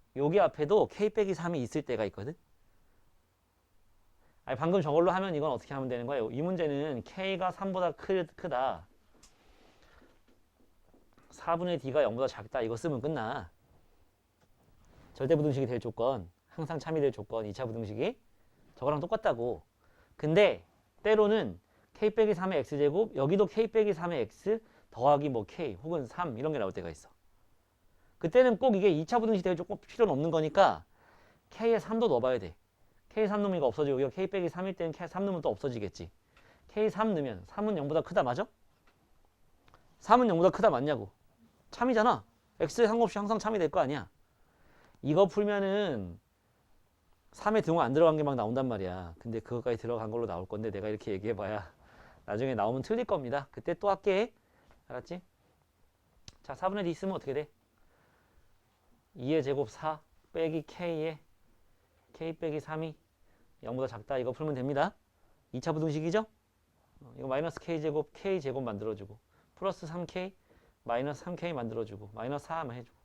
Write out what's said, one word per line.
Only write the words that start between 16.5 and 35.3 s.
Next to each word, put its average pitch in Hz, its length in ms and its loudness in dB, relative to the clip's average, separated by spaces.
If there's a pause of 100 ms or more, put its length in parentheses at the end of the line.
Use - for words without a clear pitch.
참이 160 220 -2
될 139 100 4
조건, 113 340 -6
이 104 80 -8
차 131 140 -6
부등식이 113 500 -4 (600)
저거랑 147 240 0
똑같다고. 127 600 -2 (540)
근데 156 480 4 (380)
때로는 208 560 4 (360)
K 214 160 0
빼기 214 240 4
삼의 180 260 0
X제곱, 147 560 2
여기도 175 300 4
K 220 200 0
빼기 214 280 2
삼의 170 260 -4
X 208 400 -2 (320)
더하기 143 380 4
뭐 113 140 -2
K 135 380 -8
혹은 156 240 -4
삼 143 320 -6
이런 156 140 -2
게 139 80 -2
나올 95 120 0
때가 87 160 -8
있어. - 200 -14 (1120)
그때는 240 400 6
꼭 247 180 4
이게 190 140 6
이 156 160 2
차 - 120 2
부등식이 220 240 2
될 180 140 2
조건 175 240 -8
필요는 208 320 2
없는 147 180 2
거니까 156 540 4 (640)
K에 226 300 0
삼도 226 260 0
넣어봐야 127 320 2
돼. 90 160 -10 (540)
K 220 180 0
삼 208 160 0
놈이 196 140 0
이거 143 100 2
없어지고 135 340 2
여기가 135 140 0
K 190 140 -2
빼기 180 200 -2
삼일 185 260 -6
때는 165 180 -4
K 170 160 -10
삼 190 160 -4
넣으면 185 180 -2